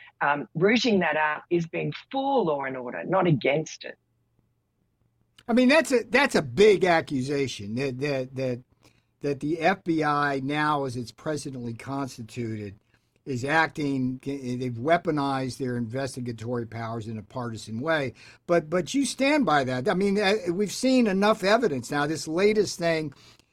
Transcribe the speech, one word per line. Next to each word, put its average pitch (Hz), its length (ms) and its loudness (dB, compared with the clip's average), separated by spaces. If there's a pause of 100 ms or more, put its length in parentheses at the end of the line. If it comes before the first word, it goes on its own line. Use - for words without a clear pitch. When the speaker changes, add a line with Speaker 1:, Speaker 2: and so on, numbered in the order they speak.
(200)
Speaker 1:
Um, 147 360 0
rooting 208 440 4
that 156 160 2
out 151 340 -2
is 170 180 0
being 156 260 -6 (180)
for 269 320 0
law 147 200 -2
and 131 120 -6
order, 120 300 -8
not 185 220 2
against 143 580 0
it. 123 120 -14 (1500)
Speaker 2:
I 240 60 0
mean, 247 160 6
that's 285 220 4
a, 233 180 2
that's 269 260 2
a 185 60 4
big 180 440 6
accusation 139 880 0
that, 131 240 -4
that, 135 360 -4
that, 127 280 -4 (580)
that 143 180 -2
the 156 200 -4
F 185 240 0
B 160 200 0
I 143 400 0
now, 147 420 0
as 127 120 -6
it's 120 140 -10
presently 135 640 -8
constituted, 117 1000 -8 (500)
is 127 200 -6
acting, 139 800 0
they've 127 480 -4
weaponized 139 840 0
their 123 200 -2
investigatory 120 880 -6
powers 113 420 -8
in 113 100 -8
a 104 60 -10
partisan 113 560 -8
way. 143 340 -2 (340)
But, 165 220 2
but 175 240 -2
you 277 120 2
stand 277 400 2
by 147 180 4
that. 127 240 -2
I 202 60 2
mean, 196 260 2
uh, 202 140 4 (180)
we've 185 220 -2
seen 254 340 4
enough 202 340 2
evidence 190 480 2
now. 147 160 0
This 156 220 -4
latest 202 500 2
thing, 160 360 0 (400)